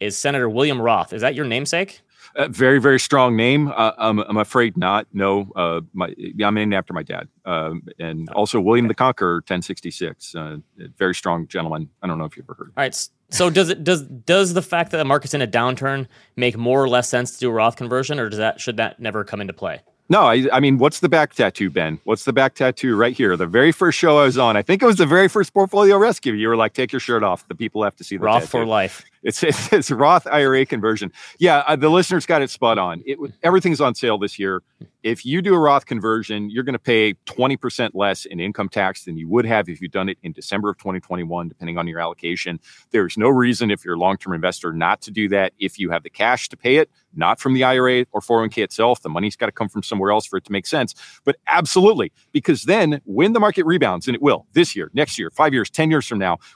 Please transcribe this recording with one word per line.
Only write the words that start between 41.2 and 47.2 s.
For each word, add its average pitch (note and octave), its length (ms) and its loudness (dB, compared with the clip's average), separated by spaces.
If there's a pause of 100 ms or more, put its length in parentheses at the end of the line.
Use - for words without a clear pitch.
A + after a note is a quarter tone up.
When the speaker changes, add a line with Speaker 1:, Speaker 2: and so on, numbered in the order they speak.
Speaker 2:
depending E2+ 320 -10
on E2+ 80 -4
your E2 120 -8
allocation. E2+ 600 -8 (320)
There's G2+ 260 -2
no A2 120 2
reason A#2+ 420 2
if F#2+ 120 -4
you're F2+ 120 -6
a E2+ 40 -6
long-term F#2+ 360 -2
investor F2 360 -4
not E2 300 0
to - 80 -18
do G#2 200 -4
that F#2+ 280 0
if G2 220 -6
you F2+ 100 -4
have E2+ 140 -4
the E2 80 -20
cash A#2+ 380 -2
to - 80 -20
pay B2+ 180 0
it, D#3 160 0 (240)
not E3+ 240 0